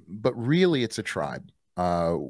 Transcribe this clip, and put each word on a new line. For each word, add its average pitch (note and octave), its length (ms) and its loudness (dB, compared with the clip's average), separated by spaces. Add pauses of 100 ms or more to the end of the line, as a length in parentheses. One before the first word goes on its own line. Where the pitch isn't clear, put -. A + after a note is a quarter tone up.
but G#2+ 260 -2
really D3 500 2
it's - 160 -4
a G#2+ 40 -4
tribe. C#2+ 460 -6 (260)
Uh, F2 420 0 (120)